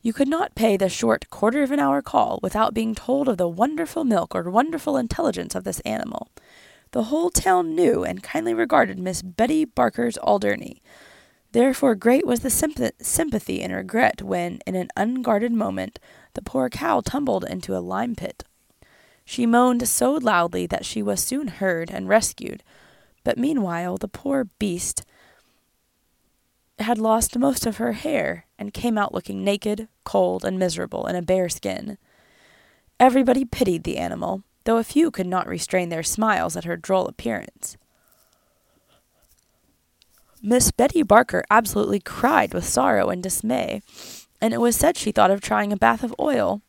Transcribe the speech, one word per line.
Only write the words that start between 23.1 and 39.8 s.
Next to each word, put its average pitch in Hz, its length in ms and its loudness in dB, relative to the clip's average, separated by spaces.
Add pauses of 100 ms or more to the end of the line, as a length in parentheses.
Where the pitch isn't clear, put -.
but - 140 0
meanwhile 190 600 -2
the 208 100 -8
poor 277 380 -4 (140)
beast 185 440 -4 (1800)
had 220 180 0
lost 220 400 0
most 262 280 0
of 226 120 -2
her 233 140 -2
hair, 170 540 -4 (120)
and 208 160 -10
came 233 240 -2
out 202 160 0
looking 190 300 -6
naked, 202 460 -2 (160)
cold, 185 400 2
and 190 120 -2
miserable 180 500 -2
in 180 80 -2
a 180 60 -4
bare 180 280 2
skin. - 480 -8 (1040)
Everybody 254 440 6
pitied 190 400 0
the - 140 -6
animal, 175 460 -6 (200)
though 226 140 2
a 226 60 0
few 311 280 2
could 185 160 -4
not 180 200 -2
restrain 180 420 -2
their 165 140 -4
smiles 180 520 0
at 175 80 -6
her 170 140 -6
droll 185 300 0
appearance. - 680 -8 (2750)